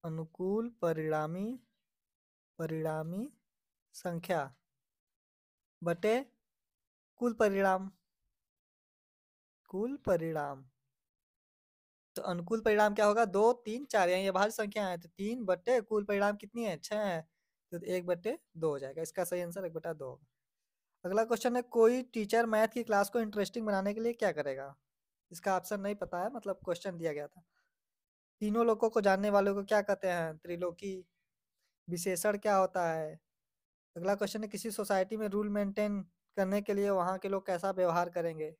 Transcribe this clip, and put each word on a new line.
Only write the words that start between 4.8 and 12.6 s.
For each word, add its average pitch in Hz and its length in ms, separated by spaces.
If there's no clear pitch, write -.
बटे 208 420
कुल 240 180
परिणाम, 196 580
कुल 240 300
परिणाम। 151 680
तो - 60
अनुकूल 180 400